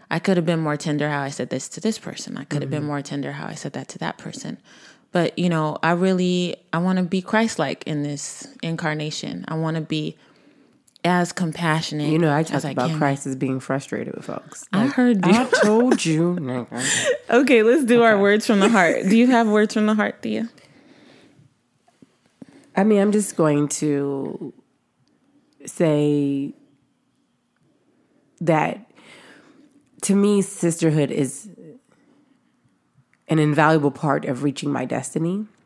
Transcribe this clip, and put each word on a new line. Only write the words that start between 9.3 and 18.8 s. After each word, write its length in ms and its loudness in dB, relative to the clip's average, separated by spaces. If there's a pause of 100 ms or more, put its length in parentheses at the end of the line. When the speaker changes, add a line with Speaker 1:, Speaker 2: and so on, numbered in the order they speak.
Speaker 1:
I 60 -8
wanna 260 -2
be 360 -6 (880)
as 300 0
compassionate 800 -2
Speaker 2:
You 60 2
know, 120 2
I 100 2
Speaker 1:
as 100 -4
Speaker 2:
talked 160 -2
Speaker 1:
I 60 -4
Speaker 2:
about 180 0
Speaker 1:
can. 80 -4
Speaker 2:
Christ 280 0
as 80 -6
being 240 -4
frustrated 560 -6
with 120 -14
folks. 440 -14
Speaker 1:
I 140 2
Speaker 2:
Like, 80 0
Speaker 1:
heard 320 2
you. 80 6
Speaker 2:
"I 120 4 (200)
told 400 4
you, 340 2
nigga." 400 -6 (320)
Speaker 1:
<laughs> 200 -6
Okay, 320 6
let's 220 4
do 180 4
our 120 6
Speaker 2:
Okay. 80 2
Speaker 1:
words 240 4
from 140 4
the 80 6
heart. 400 2